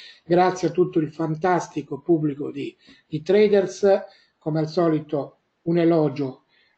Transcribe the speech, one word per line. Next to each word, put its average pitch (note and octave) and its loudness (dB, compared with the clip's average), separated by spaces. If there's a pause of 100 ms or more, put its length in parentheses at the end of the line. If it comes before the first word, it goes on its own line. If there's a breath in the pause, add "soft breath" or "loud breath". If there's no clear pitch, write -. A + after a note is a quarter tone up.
(240 loud breath)
Grazie F3+ 2
a - 0
tutto F3+ 0
il D#3 -4
fantastico D#3 -4
pubblico D3 -2
di, C3+ -10 (320 soft breath)
di D3+ -8
Traders. G3+ 2 (340 loud breath)
Come D#3 -4
al D#3 -2
solito, D#3 -2 (260)
un E3+ -2
elogio D3+ 0 (340)